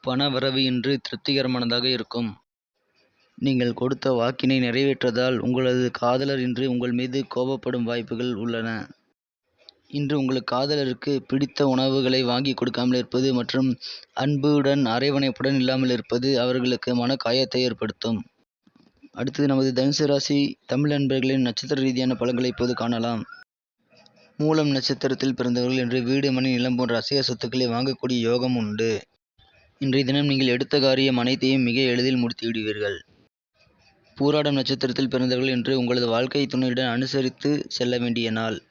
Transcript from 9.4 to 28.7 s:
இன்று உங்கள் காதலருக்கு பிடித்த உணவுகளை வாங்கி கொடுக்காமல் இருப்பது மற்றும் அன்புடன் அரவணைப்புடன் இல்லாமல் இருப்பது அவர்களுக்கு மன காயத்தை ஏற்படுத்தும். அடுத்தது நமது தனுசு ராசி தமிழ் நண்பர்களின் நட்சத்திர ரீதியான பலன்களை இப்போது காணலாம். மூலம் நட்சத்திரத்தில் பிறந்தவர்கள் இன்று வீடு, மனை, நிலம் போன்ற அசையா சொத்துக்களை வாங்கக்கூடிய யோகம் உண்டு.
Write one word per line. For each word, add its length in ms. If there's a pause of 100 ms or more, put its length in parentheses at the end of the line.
இன்று 260
உங்கள் 320
காதலருக்கு 640 (140)
பிடித்த 400
உணவுகளை 560
வாங்கி 300
கொடுக்காமல் 460
இருப்பது 340
மற்றும் 380 (440)
அன்புடன் 720
அரவணைப்புடன் 720
இல்லாமல் 360
இருப்பது 340 (100)
அவர்களுக்கு 560
மன 200
காயத்தை 460
ஏற்படுத்தும். 600 (920)
அடுத்தது 320
நமது 240
தனுசு 340
ராசி 320 (280)
தமிழ் 260
நண்பர்களின் 520
நட்சத்திர 380
ரீதியான 340
பலன்களை 340
இப்போது 240
காணலாம். 480 (1160)
மூலம் 320
நட்சத்திரத்தில் 640
பிறந்தவர்கள் 460
இன்று 220
வீடு, 280
மனை, 200
நிலம் 260
போன்ற 200
அசையா 240
சொத்துக்களை 460
வாங்கக்கூடிய 540
யோகம் 360
உண்டு. 320 (920)